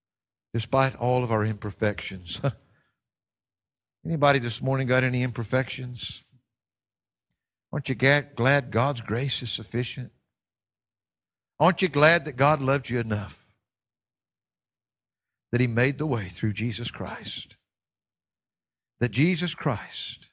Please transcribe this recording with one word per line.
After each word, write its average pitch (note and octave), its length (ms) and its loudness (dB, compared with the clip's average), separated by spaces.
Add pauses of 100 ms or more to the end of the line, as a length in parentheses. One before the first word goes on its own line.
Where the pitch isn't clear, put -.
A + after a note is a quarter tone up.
(540)
despite C3 420 2
all B2+ 280 0
of A2+ 80 -2
our G#2+ 120 2
imperfections. G#2 960 -4 (840)
<laughs> - 840 -20
Anybody C#3+ 320 4
this A#2+ 240 -4
morning C3+ 240 0
got B2+ 180 4
any B2+ 200 0
imperfections? B2 1000 -4 (1500)
Aren't D3 180 -6
you B2+ 60 0
ga-, C#3 400 4
glad C3 360 2
God's A#2+ 300 0
grace B2+ 400 -2
is A#2+ 100 -8
sufficient? B2 600 -6 (1500)
Aren't E3+ 220 4
you F#3+ 60 2
glad D3+ 380 6
that D3 80 -8
God C#3 280 4
loved C3+ 280 0
you A#2+ 100 0
enough G#2+ 460 -4 (2000)
that A#2+ 100 2
he B2+ 60 4
made B2 300 2
the D3+ 100 -4
way A2 220 -2
through G2+ 240 -2
Jesus A2+ 380 -4
Christ? - 680 -12 (1400)
That B2 100 2
Jesus D#3+ 460 2
Christ - 760 -6